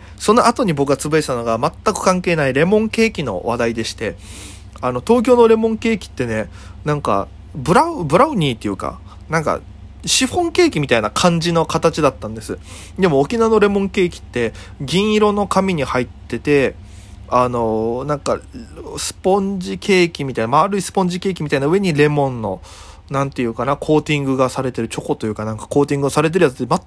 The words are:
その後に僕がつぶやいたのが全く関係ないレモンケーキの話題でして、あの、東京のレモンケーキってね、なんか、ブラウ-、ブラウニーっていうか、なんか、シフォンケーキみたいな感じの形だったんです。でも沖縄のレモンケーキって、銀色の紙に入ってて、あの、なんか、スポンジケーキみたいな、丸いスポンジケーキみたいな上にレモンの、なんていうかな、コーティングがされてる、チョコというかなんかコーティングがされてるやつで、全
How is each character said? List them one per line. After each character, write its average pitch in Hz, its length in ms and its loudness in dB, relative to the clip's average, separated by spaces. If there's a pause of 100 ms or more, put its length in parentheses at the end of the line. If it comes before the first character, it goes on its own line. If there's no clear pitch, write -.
(180)
そ - 160 2
の 240 140 4
後 247 160 2
に 180 100 2
僕 139 160 0
が 139 80 2
つ 151 120 -8
ぶ 156 80 2
や 151 40 2
い - 40 -4
た 135 100 -4
の 117 80 -4
が 113 160 0
全 165 340 -2
く - 100 -8
関 185 180 2
係 175 140 0
な 147 120 2
い 127 60 2
レ 143 120 2
モ 214 140 4
ン 220 100 0
ケ 226 180 2
ー 220 40 -6
キ 170 120 -6
の 101 220 -4
話 113 120 0
題 117 160 0
で 110 100 -4
し - 100 -8
て、 101 220 -6 (680)
あ 127 100 -2
の、 123 100 -4
東 233 220 4
京 247 120 6
の 233 120 8
レ 226 80 6
モ 226 140 2
ン 220 80 -2
ケ 226 160 -2
ー 214 40 0
キ - 100 -14
っ - 20 -20
て - 160 -4
ね、 110 240 -4 (360)
な 151 100 0
ん 143 60 -4
か、 101 260 0 (280)
ブ 143 180 0
ラ 262 100 6
ウ-、 320 200 -4
ブ 151 140 2
ラ 262 80 6
ウ 311 100 -2
ニ 143 180 0
ー - 20 -6
っ - 40 -10
て - 80 -6
い 101 40 -2
う 95 60 -6
か、 - 220 -8 (300)
な 156 100 0
ん 151 40 -2
か、 90 180 -2 (440)
シ 262 200 0
フ - 100 -4
ォ 359 60 0
ン 339 100 -2
ケ 359 140 4
ー 302 40 4
キ 160 120 -2
み 135 60 -2
た 120 100 2
い 110 40 0
な 110 80 -2
感 170 300 2
じ 170 140 -2
の 165 120 2
形 160 360 0
だ 143 80 4
っ - 80 -2
た 113 100 -10
ん 110 80 -10
で 110 60 -12
す。 98 160 -10 (420)
で 190 80 4
も 139 140 4
沖 226 160 -2
縄 226 120 2
の 220 120 4
レ 202 80 6
モ 202 100 0
ン 196 100 -2
ケ 190 160 0
ー 170 40 0
キ - 100 -14
っ - 20 -18
て、 117 320 -4 (280)
銀 185 320 0
色 208 180 4
の 202 160 -2
紙 190 260 0
に 143 120 -2
入 127 180 0
っ - 40 -6
て - 320 -10
て、 143 360 2 (540)
あ 123 180 4
の、 117 580 -2
な 147 100 -2
ん 139 40 -4
か、 113 200 -2 (580)
ス - 160 -6
ポ 190 260 0
ン 196 200 -4
ジ 190 180 -8
ケ 190 280 4
ー 170 60 0
キ - 120 -8
み 131 100 -6
た 117 100 -2
い - 20 -2
な、 113 40 -4
丸 190 280 2
い 185 40 0
ス - 100 -8
ポ 190 120 0
ン 180 60 0
ジ 180 100 -4
ケ 196 100 -4
ー 185 40 -2
キ 160 100 -8
み 143 60 -4
た 147 80 0
い - 20 -2
な 139 80 2
上 185 120 2
に 185 140 0
レ 147 160 4
モ 143 200 0
ン 120 120 -8
の、 98 200 -6 (480)
な 139 160 -2
ん 139 60 -8
て - 100 -4
い 123 40 0
う 113 80 -2
か 123 120 -6
な、 143 120 0
コ 156 200 0
ー 151 40 2
テ 151 120 -2
ィ 143 80 0
ン - 20 -4
グ 135 140 0
が 131 120 2
さ 135 120 -4
れ 127 100 -4
て 117 100 -6
る、 113 60 -2
チ - 100 -12
ョ - 80 -6
コ 143 100 -2
と 113 120 -6
い - 20 -2
う 107 60 -4
か 107 100 -6
な 110 80 -6
ん 110 40 -10
か - 100 -14
コ 143 140 2
ー 143 40 4
テ 143 100 0
ィ - 20 0
ン 139 40 -4
グ 143 60 2
が - 20 -2
さ 151 120 0
れ 156 100 0
て 185 80 0
る 170 60 6
や 127 60 2
つ 127 140 -6
で、 - 0 -
全 156 220 0